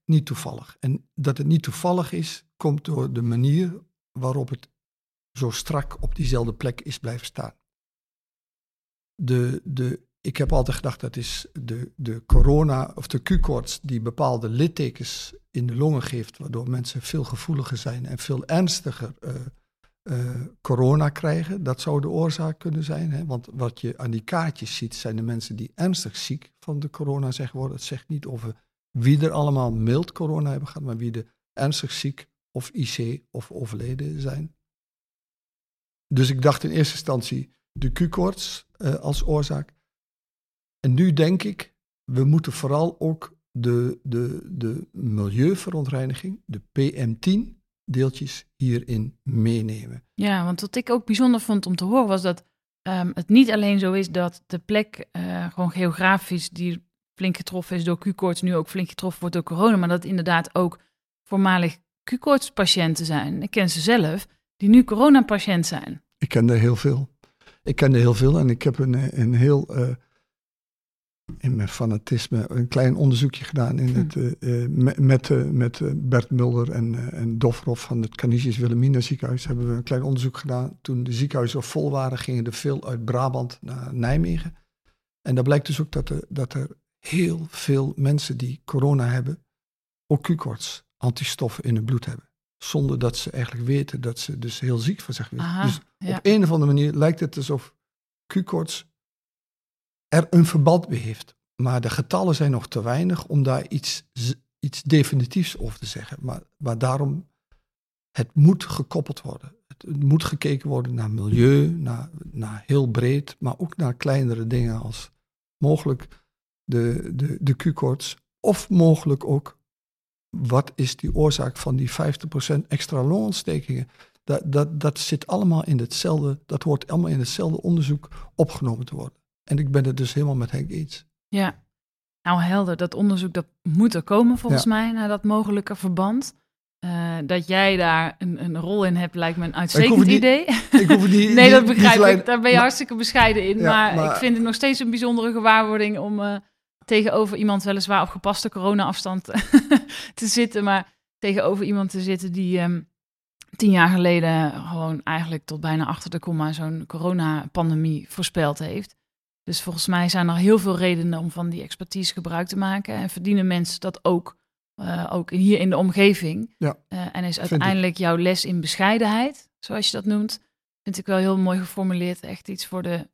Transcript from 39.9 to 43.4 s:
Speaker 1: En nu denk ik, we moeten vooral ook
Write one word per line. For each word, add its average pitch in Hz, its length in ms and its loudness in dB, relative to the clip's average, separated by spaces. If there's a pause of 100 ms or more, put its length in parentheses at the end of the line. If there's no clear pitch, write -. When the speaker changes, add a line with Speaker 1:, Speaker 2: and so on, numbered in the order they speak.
Speaker 1:
En 131 140 2
nu 170 200 4
denk 160 300 2
ik, - 300 -10 (380)
we 131 120 2
moeten 151 280 4
vooral 147 480 -2
ook 160 360 -4 (160)